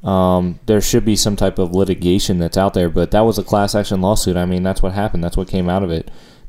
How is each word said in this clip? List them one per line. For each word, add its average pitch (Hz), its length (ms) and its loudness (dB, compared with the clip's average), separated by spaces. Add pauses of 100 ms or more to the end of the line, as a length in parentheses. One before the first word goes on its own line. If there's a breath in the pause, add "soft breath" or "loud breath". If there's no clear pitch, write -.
Um, 90 600 2
there 107 140 2
should 113 240 0
be 107 120 2
some 104 180 0
type 95 240 0
of 87 160 -2
litigation 92 640 0
that's 85 180 -2
out 98 180 2
there, 87 140 0
but 85 220 0
that 104 120 4
was 110 160 2
a 98 40 -2
class 101 320 0
action 101 260 -2
lawsuit. 92 360 0
I 87 100 0
mean, 90 160 -2
that's 95 200 -2
what 92 100 0
happened. 101 320 -2
That's 85 120 -4
what 92 120 -2
came 92 200 -2
out 92 140 0
of 90 80 -2
it. 82 200 -4 (380 loud breath)